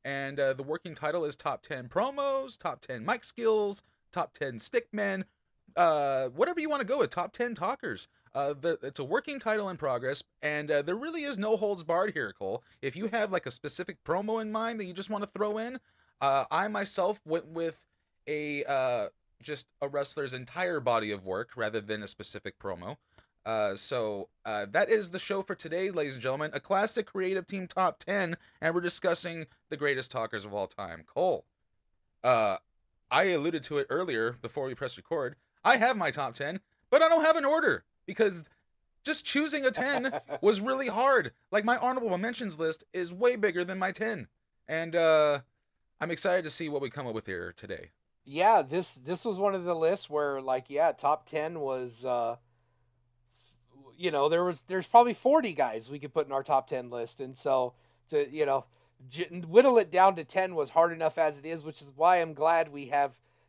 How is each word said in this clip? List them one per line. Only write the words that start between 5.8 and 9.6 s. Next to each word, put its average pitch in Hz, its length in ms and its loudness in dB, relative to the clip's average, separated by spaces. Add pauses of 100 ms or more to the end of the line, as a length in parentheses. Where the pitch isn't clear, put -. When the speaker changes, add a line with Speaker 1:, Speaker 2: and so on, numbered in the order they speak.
Speaker 1:
whatever 302 320 0
you 311 80 -4
wanna 277 160 0
go 269 140 -2
with, 214 100 2
Top 175 240 -6
ten 240 200 -4
Talkers. 180 540 -6 (260)
Uh, 139 200 -2
the, 147 300 -2
it's 135 160 -8
a 139 40 -4
working 262 360 -4
title 214 280 -2